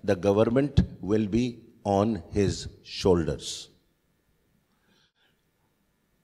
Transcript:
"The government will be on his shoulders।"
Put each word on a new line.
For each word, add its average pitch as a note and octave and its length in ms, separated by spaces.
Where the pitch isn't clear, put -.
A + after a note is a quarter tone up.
"The G2 160
government A#2 600
will G#2+ 260
be A#2 200
on G2+ 280
his F#2+ 160
shoulders।" E2 440